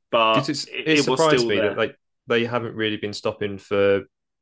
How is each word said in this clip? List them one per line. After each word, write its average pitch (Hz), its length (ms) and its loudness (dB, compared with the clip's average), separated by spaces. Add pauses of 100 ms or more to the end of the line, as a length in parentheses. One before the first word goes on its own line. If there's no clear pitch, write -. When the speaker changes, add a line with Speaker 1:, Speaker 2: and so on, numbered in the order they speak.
(100)
Speaker 1:
but 110 240 4
Speaker 2:
'Cause 143 160 2
it's, 143 160 -6
Speaker 1:
it, - 80 -18
Speaker 2:
it - 140 -6
Speaker 1:
it 156 80 4
was 143 80 4
Speaker 2:
surprised 147 340 4
Speaker 1:
still 117 100 0
Speaker 2:
me 104 80 0
Speaker 1:
there. 104 140 0
Speaker 2:
that, 101 80 -6
like, 110 180 -4 (300)
they 117 180 0
haven't 117 320 -6
really 107 220 -4
been 104 160 -8
stopping 104 420 -6
for, 98 460 0 (400)